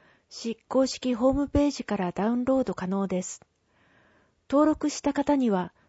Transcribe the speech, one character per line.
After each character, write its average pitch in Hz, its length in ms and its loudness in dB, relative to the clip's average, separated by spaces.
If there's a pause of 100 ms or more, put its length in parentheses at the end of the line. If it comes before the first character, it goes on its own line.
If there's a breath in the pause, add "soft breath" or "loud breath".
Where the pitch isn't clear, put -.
(280 soft breath)
市 - 300 -10 (100)
公 262 180 2
式 254 280 -4
ホ 247 160 2
ー 269 40 4
ム 277 140 -2
ペ 285 200 2
ー - 20 -2
ジ 254 120 -6
か 208 140 -4
ら 175 160 -2
ダ 202 160 -2
ウ 240 80 0
ン 247 80 -2
ロ 262 160 2
ー 247 40 0
ド 185 100 -4
可 190 120 -8
能 196 200 -2
で 185 160 -2
す。 - 180 -14 (1080 soft breath)
登 302 180 4
録 302 220 0
し - 100 -10
た 285 140 -2
方 285 200 0
に 254 160 2
は、 180 220 -2 (160)